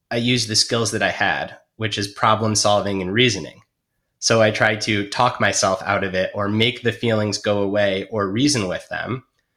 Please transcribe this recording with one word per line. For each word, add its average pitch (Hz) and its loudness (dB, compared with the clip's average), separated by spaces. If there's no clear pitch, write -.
I 120 -4
used 120 0
the 107 -2
skills 117 0
that 101 -2
I 92 2
had, 80 0
which 110 -4
is 101 -2
problem 107 2
solving 101 2
and 92 -4
reasoning. 104 0
So 113 2
I 107 6
tried 110 0
to 104 -2
talk 123 0
myself 98 0
out 98 0
of 92 -4
it 92 -2
or 104 -4
make 110 0
the 117 0
feelings 107 -2
go 104 0
away 98 0
or 101 -2
reason 117 0
with 82 -6
them, 87 -8